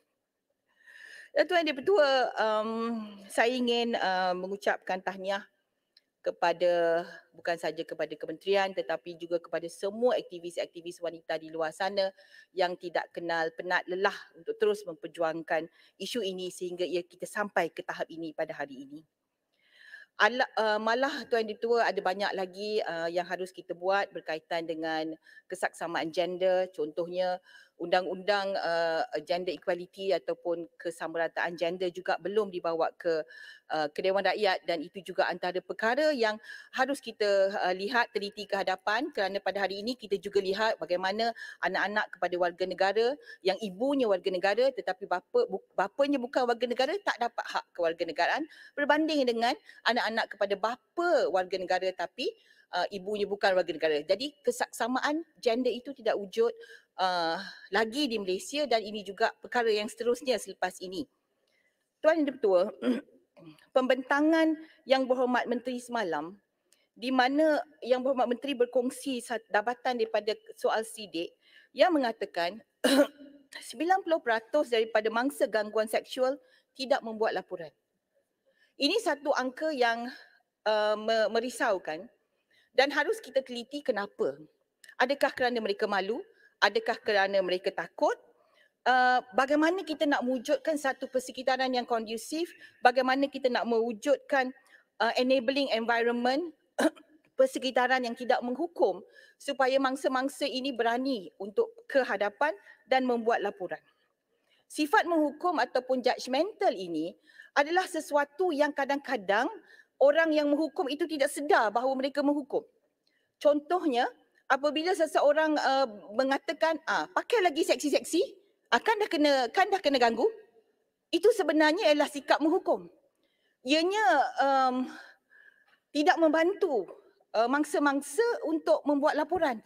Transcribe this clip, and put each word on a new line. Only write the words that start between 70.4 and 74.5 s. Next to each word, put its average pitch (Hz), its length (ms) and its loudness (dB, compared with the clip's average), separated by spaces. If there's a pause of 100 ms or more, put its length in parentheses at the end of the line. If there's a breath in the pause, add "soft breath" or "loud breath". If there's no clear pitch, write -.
soal 214 240 0
sidik 202 480 -10 (400 soft breath)
yang 330 240 4
mengatakan 220 640 -2 (240)
<clears throat> - 880 0
sembilan 349 320 0
puluh 330 160 0
peratus 240 560 0